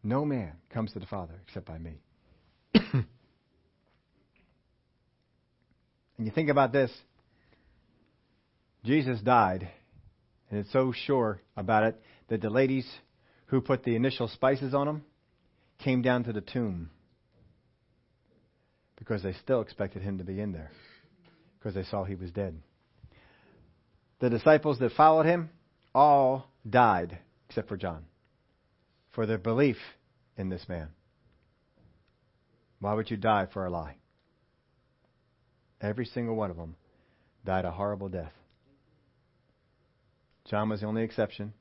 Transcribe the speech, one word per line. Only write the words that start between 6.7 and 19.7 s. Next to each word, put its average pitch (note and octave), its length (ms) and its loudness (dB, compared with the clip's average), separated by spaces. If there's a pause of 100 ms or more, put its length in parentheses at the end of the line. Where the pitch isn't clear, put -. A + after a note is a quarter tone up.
this. C3 200 2 (1900)
Jesus B2+ 380 0
died, G2 480 2 (800)
and G#2 100 -6
it's G2+ 120 -10
so C3 200 2
sure A#2 500 -2 (140)
about G#2+ 280 2
it A2 180 0 (280)
that A2 120 -2
the G#2+ 80 -2
ladies C3 400 0 (580)
who C3+ 140 2
put C3 220 -2
the A#2 120 0
initial B2 320 0
spices C3 460 0
on C#3 140 0
him D3+ 160 -6 (760)
came B2+ 240 0
down B2 220 2
to A2+ 100 -6
the G#2 80 -4
tomb F#2+ 480 -6 (2000)
because G#2 260 -6
they F#2+ 120 -6
still B2 280 -2
expected G2 400 -8